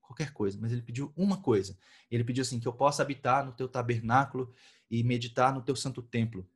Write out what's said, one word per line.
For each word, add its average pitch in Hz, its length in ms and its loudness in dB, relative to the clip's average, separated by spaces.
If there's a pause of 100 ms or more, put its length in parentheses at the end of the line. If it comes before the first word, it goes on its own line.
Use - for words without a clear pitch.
Qualquer - 320 -8
coisa, 101 280 -2
mas 117 120 -2
ele 120 100 -2
pediu 127 340 -8
uma 196 240 0
coisa. 95 380 2 (320)
Ele 120 140 2
pediu 123 180 -2
assim, 120 180 -4
"Que 123 80 -4
eu 123 40 -4
possa 143 300 2
habitar 135 440 0
no 127 60 -12
teu 127 160 -6
tabernáculo 120 840 0 (380)
e 117 120 0
meditar 123 520 2
no 131 80 -6
teu 135 140 -2
santo 127 260 -8
templo 113 540 -4